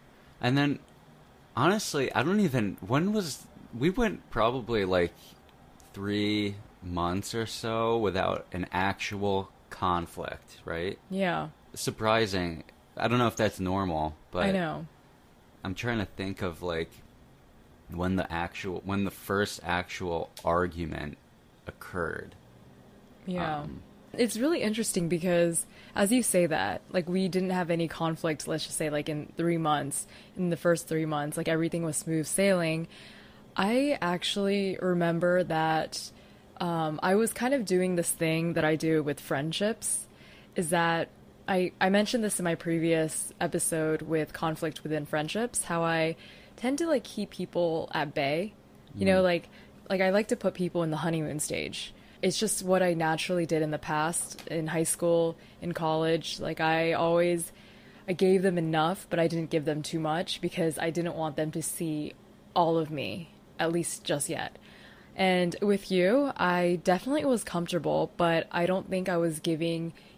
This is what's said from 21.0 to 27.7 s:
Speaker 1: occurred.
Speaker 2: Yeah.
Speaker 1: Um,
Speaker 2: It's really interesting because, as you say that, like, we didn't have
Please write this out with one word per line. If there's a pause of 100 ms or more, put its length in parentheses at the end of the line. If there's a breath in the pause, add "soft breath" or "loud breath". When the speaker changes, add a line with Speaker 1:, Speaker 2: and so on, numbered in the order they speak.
Speaker 1:
occurred. (920)
Speaker 2:
Yeah.
Speaker 1:
Um, (320)
Speaker 2:
It's
really
interesting
because, (320 loud breath)
as
you
say
that,
like,
we
didn't
have